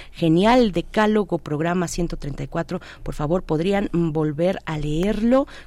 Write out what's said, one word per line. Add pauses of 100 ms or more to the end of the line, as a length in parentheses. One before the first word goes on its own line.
(120)
"Genial
decálogo,
programa
ciento
treinta
y
cuatro, (220)
por
favor,
¿podrían,
mm,
volver (140)
a
leerlo?". (200)